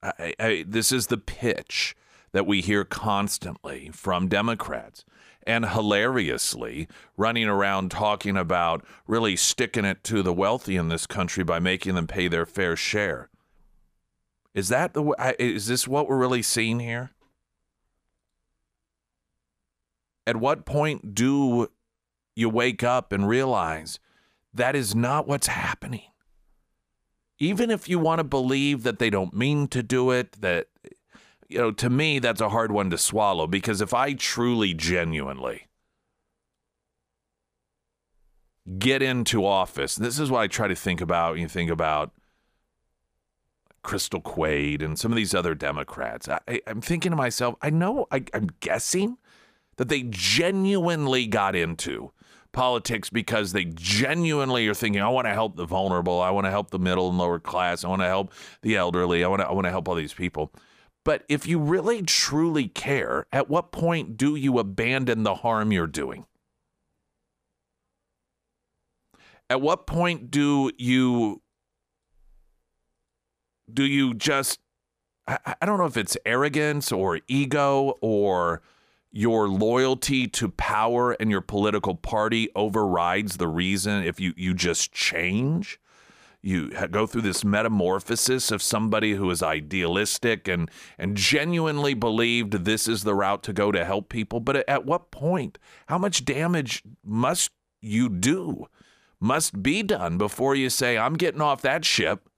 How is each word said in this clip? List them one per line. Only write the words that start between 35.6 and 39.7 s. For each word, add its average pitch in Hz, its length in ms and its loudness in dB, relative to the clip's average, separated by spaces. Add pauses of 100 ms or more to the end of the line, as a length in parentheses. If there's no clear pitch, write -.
get 131 240 4
into 123 420 2
office, 92 500 0